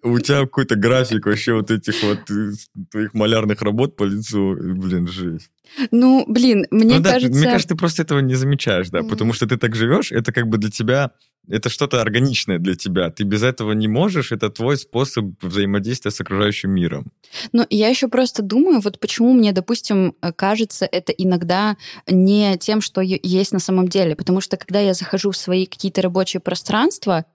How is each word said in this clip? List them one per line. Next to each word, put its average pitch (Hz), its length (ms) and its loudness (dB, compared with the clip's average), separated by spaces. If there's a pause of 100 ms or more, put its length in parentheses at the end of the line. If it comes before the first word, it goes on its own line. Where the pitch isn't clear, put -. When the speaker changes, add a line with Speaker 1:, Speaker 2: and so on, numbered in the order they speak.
Speaker 1:
У 120 160 2
тебя 143 220 2
какой-то 131 340 0
график 113 500 2
вообще 107 280 0
вот 110 180 0
этих 110 320 -2
вот, 104 280 -2
э, 104 200 -2 (400)
твоих 107 240 -4
малярных 107 480 0
работ 113 340 0
по 104 60 -2
лицу. 101 560 -2
Блин, 92 480 -2
жесть. 87 420 -8 (420)
Speaker 2:
Ну, 254 360 6
блин, 226 440 2
мне 220 260 6
Speaker 1:
Ну 165 60 4
да, 190 100 4
Speaker 2:
кажется 247 260 2
Speaker 1:
мне 156 80 6
кажется, 240 220 2
ты 175 60 0
просто 165 280 -2
этого 143 160 0
не 131 160 0
замечаешь, 123 540 0
да, 87 120 -2
Speaker 2:
Мгм. 110 80 -6
Speaker 1:
потому 110 240 0
что 113 140 -2
ты 120 100 0
так 113 180 -2
живёшь, 123 360 0
это 113 200 -2
как 117 160 0
бы 110 120 0
для 107 120 0
тебя, 123 400 0 (380)
это 110 200 -2
что-то 135 320 0
органичное 110 580 0
для 90 160 0
тебя. 90 340 -2
Ты 104 140 -6
без 104 200 0
этого 117 300 -2
не 107 140 0
можешь, 156 440 0
это 107 200 -2
твой 131 260 -2
способ 123 480 -4 (160)
взаимодействия 101 720 -2
с - 100 -10
окружающим 98 500 -2
миром. 82 400 -2 (420)
Speaker 2:
Ну, 233 180 2
я 214 180 2
ещё 254 200 0
просто 247 340 -2
думаю, 247 380 2
вот 196 180 -6
почему 233 340 2
мне, 220 200 6
допустим, 190 680 0
э, 170 120 -4
кажется 202 580 -2
это - 220 -4
иногда 185 640 0 (300)
не 190 520 4
тем, 214 220 0
что - 200 -4
е-, 190 220 -2
есть 185 300 0
на 190 60 0
самом 185 280 0
деле. 175 280 0
Потому 185 260 0
что, - 160 -6
когда 196 240 -2
я 196 120 2
захожу 190 380 -2
в 180 60 -6
свои 185 280 -2
какие-то - 380 -4
рабочие 185 380 -2
пространства 202 920 -2